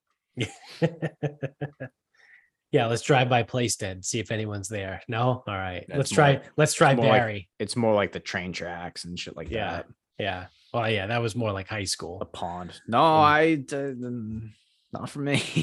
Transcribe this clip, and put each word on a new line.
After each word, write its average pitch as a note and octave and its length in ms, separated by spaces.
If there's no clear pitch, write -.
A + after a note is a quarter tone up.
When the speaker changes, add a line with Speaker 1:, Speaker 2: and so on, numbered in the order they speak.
Speaker 1:
<laughs> D3 1080
Yeah, A#2+ 160
let's A#2 160
drive B2+ 260
by A#2+ 140
Plaisted, G2+ 600
see - 160
if G#2 120
anyone's G#2 360
there. F#2+ 400
"No? B2 400
All G#2 80
right. F#2 320
Speaker 2:
That's - 100
Speaker 1:
Let's C#3 140
try, C#3+ 220
Speaker 2:
more, B2 80
Speaker 1:
let's D3+ 160
try D#3 180
Speaker 2:
it's C3 60
more A#2 100
like, B2+ 140
Speaker 1:
Barry." G#2 360
Speaker 2:
it's G#2+ 200
more A2+ 160
like G2+ 180
the F2+ 80
train F#2 320
tracks F2 540
and F2 120
shit - 200
like E2 120
Speaker 1:
Yeah. G2+ 280
Speaker 2:
that. E2 80
Speaker 1:
Yeah. F#2+ 260
Well, A2+ 160
yeah, G2+ 180
that A#2+ 140
was A2 160
more A2 160
like F#2+ 160
high G#2 160
school. F2 360
Speaker 2:
A - 40
pond. F2 480
No, A#2 120
Speaker 1:
Mm. D#3 260
Speaker 2:
I D#3 320
d-, C#3 200
n-, A#2+ 800
not G#2+ 180
for C#3+ 100
me. C#3+ 220